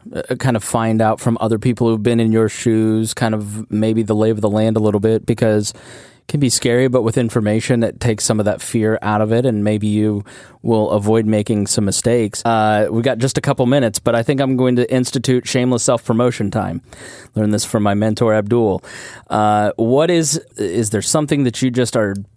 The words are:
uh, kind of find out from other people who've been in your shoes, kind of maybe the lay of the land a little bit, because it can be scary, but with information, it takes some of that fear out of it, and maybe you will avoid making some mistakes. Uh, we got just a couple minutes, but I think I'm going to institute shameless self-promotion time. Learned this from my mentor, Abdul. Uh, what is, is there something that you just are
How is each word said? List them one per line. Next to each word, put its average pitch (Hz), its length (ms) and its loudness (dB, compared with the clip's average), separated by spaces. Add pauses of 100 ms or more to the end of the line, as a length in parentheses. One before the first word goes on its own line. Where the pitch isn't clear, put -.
(120)
uh, - 220 -6
kind 120 240 -2
of 101 40 -2
find 113 380 0
out 110 200 2
from 113 200 0
other 110 180 0
people 117 300 0
who've 113 140 0
been 117 180 2
in 110 120 2
your 110 180 2
shoes, 110 640 0
kind 113 200 0
of 107 360 -8
maybe 110 320 0
the 107 120 0
lay 110 140 2
of 107 140 -2
the 104 80 2
land 107 260 0
a 110 40 2
little 104 200 2
bit, 110 240 0
because 107 460 0
it - 580 -20
can 147 100 -2
be 135 120 2
scary, 123 360 2
but 127 140 2
with 110 160 0
information, 113 680 0
it 110 160 -4
takes 110 260 -2
some 110 160 0
of 104 40 0
that 104 160 -2
fear 110 400 0
out 107 220 0
of 107 100 0
it, 120 140 2
and 107 180 0
maybe 107 220 0
you 107 360 0 (380)
will 110 300 0
avoid 107 340 2
making 107 420 0
some 104 200 0
mistakes. 113 580 -2
Uh, 107 460 2
we 113 100 0
got 120 160 0
just 127 220 -2
a - 20 0
couple 139 240 0
minutes, 123 340 2
but 117 160 0
I 117 80 0
think 139 200 0
I'm 131 160 0
going 127 180 2
to 123 160 0
institute 127 560 -2
shameless 127 340 0
self-promotion 120 680 0
time. 95 320 -4 (520)
Learned 107 200 0
this 104 100 -2
from 110 180 -2
my 101 120 2
mentor, 107 400 0
Abdul. 107 500 0 (460)
Uh, 104 460 2
what 131 340 2
is, 160 260 0 (220)
is 104 320 -2
there 104 100 0
something 147 440 0
that 120 180 -2
you 131 80 0
just 123 260 -2
are 104 180 0 (220)